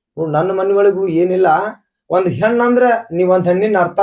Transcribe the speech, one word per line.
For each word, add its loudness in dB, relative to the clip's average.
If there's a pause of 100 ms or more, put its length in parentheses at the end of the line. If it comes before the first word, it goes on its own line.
(180)
"ನೋಡ್, -4
ನನ್ನ -2
ಮನೆ -2
ಒಳಗೂ 0
ಏನಿಲ್ಲ, 0 (640)
ಒಂದ್ 0
ಹೆಣ್ಣಂದ್ರ 0 (260)
ನೀವ್ 0
ಒಂದ್ 0
ಹೆಣ್ಣಿನ 0
ಅರ್ಥ -2